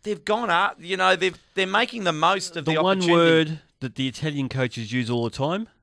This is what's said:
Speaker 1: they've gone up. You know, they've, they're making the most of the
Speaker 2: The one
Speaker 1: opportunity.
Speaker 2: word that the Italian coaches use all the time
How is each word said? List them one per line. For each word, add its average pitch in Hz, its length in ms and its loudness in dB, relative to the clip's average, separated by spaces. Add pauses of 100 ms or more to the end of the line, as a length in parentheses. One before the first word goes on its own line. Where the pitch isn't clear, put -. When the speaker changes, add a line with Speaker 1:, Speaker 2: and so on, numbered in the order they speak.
Speaker 1:
they've 208 200 -6
gone 220 260 -2
up. 180 300 0
You 175 160 -6
know, 185 220 4
they've, 185 200 -2 (180)
they're 190 120 0
making 220 380 -2
the 170 80 0
most 175 420 0
of 160 80 -6
the 156 120 0
Speaker 2:
The 156 60 2
one 190 180 2
Speaker 1:
opportunity. 175 120 2
Speaker 2:
word 160 480 4 (220)
that 123 140 -8
the 131 120 -4
Italian 143 420 -4
coaches 120 440 -4
use 123 160 -2
all 120 160 0
the 113 40 -2
time 170 380 -4 (160)